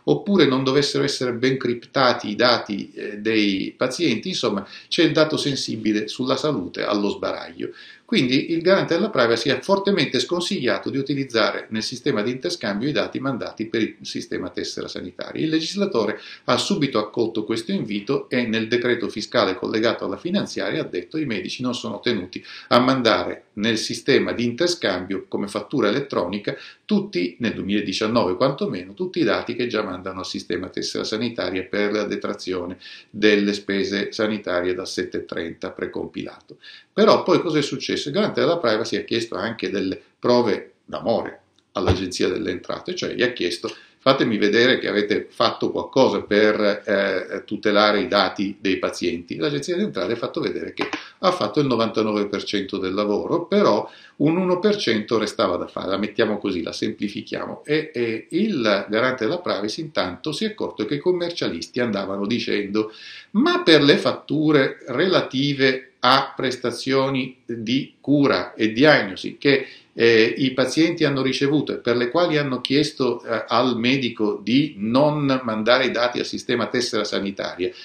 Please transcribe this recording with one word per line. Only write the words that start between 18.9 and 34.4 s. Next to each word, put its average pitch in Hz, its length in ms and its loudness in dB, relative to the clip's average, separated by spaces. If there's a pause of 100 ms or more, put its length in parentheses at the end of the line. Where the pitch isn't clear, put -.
fiscale 101 440 0
collegato 110 520 -2
alla 98 120 -6
finanziaria 151 640 -4
ha - 40 -4
detto: - 340 -6
"I 151 80 -4
medici 120 340 -6
non 123 140 -2
sono 107 240 -8
tenuti 104 440 -2 (260)
a 123 100 6
mandare 113 640 0 (100)
nel 110 240 0
sistema - 540 0
di 117 120 -2
interscambio 104 840 -2
come 104 200 -4
fattura 107 420 0
elettronica 104 680 -2 (280)
tutti, 196 520 0
nel 107 160 -2
duemiladiciannove 98 840 0
quantomeno, 127 580 -2
tutti 180 240 -6
i 156 40 4
dati 98 320 0
che 123 120 -2
già 107 160 -2
mandano 92 380 -8
al 87 40 -8
sistema 95 440 -6
tessera - 340 -6
sanitaria 95 580 -4
per 101 300 -2
la 104 140 0
detrazione 92 760 -6 (320)
delle 104 420 4
spese 98 580 -2
sanitarie 92 640 -2